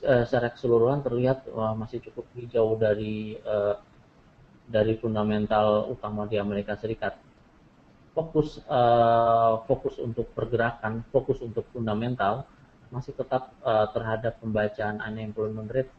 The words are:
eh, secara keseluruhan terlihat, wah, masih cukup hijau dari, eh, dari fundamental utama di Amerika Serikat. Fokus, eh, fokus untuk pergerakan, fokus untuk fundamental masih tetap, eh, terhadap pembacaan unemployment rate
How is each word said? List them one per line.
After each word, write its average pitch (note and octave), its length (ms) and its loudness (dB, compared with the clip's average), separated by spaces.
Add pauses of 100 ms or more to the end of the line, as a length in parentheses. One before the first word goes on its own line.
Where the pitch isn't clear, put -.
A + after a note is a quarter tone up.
eh, B2 160 6
secara A#2+ 320 0
keseluruhan A#2+ 480 2
terlihat, B2+ 480 -2
wah, A2 240 -2
masih A2+ 320 -8
cukup A#2 160 -12 (160)
hijau A2+ 400 0
dari, G#2+ 560 0
eh, G#2 400 -2 (880)
dari A2 320 2
fundamental G#2+ 960 2
utama G#2 400 -6
di G#2+ 80 0
Amerika G2+ 400 -4
Serikat. G#2+ 400 -6 (960)
Fokus, D#3+ 480 -2
eh, A#2 920 4 (120)
fokus - 320 -2
untuk A#2 400 -6
pergerakan, A2+ 720 -2
fokus C3 320 0
untuk A2 320 -6
fundamental A2+ 720 -2 (480)
masih C3+ 160 -8
tetap, - 480 -4
eh, A2 320 2
terhadap A2+ 480 -2
pembacaan G#2+ 640 -2
unemployment A2 640 -6
rate C3 320 -2